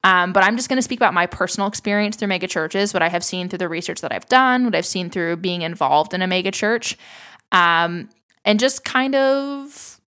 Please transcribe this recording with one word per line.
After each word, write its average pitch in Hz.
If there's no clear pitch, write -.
Um, 180
but 190
I'm 208
just 240
gonna 262
speak 240
about 190
my 175
personal 190
experience 208
through 202
mega 185
churches, 180
what 170
I 165
have 175
seen 180
through 180
the 180
research 170
that -
I've -
done, 254
what 220
I've 165
seen 180
through 170
being 175
involved 151
in 185
a 185
mega 185
church, 226
um, 170
and 208
just 262
kind 269
of 277